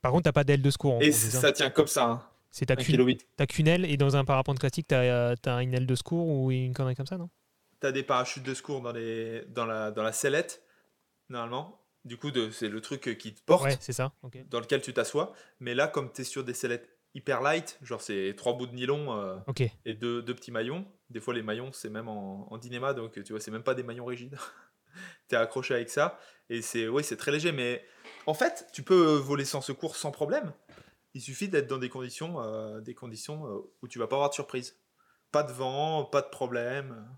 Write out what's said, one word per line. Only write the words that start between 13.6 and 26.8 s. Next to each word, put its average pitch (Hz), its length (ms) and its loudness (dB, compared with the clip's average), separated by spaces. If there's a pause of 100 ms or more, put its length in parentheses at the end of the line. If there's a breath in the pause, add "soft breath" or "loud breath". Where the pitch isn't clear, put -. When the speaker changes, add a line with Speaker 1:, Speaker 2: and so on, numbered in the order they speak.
Speaker 1:
Ouais, 139 140 2
c'est - 140 -8
ça, 131 180 -2 (120)
ok. 127 260 -16
Speaker 2:
dans 117 100 -4
lequel 131 220 0
tu 131 100 -10
t'assois. 143 420 0 (260 loud breath)
Mais 120 160 -6
là, 143 120 4
comme 139 240 -4
t'es 131 120 -10
sur 131 200 -6
des 123 120 -6
sellettes 120 340 -4 (240)
hyper 131 280 -2
light, 156 420 0
genre 120 180 -6
c'est 98 340 -2
trois 120 220 0
bouts 127 80 -4
de 120 80 -14
nylon, 131 420 -2
euh, 95 200 -6 (100)
Speaker 1:
Ok. 131 160 -2 (240)
Speaker 2:
et 113 80 -4
deux, 117 300 -4
deux 120 100 -6
petits - 180 -12
maillons. 131 360 -4 (240)
Des 113 80 -10
fois, 123 160 -4
les 110 80 -4
maillons, 113 300 -6
c'est - 160 -10
même 110 180 -8
en, 101 440 -10
en 110 60 -12
dynéma, 123 360 -4
donc 113 300 -8
tu 110 100 -12
vois, 107 60 -6
c'est 107 120 -10
même 110 100 -8
pas 127 140 2
des 127 80 -6
maillons 120 220 -10
rigides. 123 300 -10 (500 loud breath)
<laughs> - 420 -20
T'es 127 80 0
accroché 123 400 0
avec 120 160 -2
ça, - 260 2 (320 loud breath)
et 117 140 -4
c'est, 113 240 -2